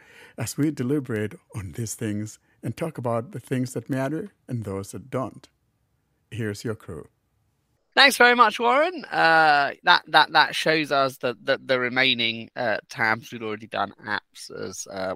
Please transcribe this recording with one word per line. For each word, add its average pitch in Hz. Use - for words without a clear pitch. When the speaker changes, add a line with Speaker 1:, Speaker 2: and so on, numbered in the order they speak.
Speaker 1:
as -
we 147
deliberate 127
on 98
these 113
things 107
and 127
talk 165
about 117
the -
things 127
that -
matter 143
and 120
those 98
that 98
don't. -
Here's 107
your 110
crew. -
Speaker 2:
Thanks 262
very 240
much, 226
Warren. 277
Uh, 156
that, 175
that, 156
that 156
shows 156
us 135
that, 123
that 131
the 131
remaining, 120
uh, 117
tabs, 113
we'd 117
already 107
done 101
apps, -
as, -
uh, 95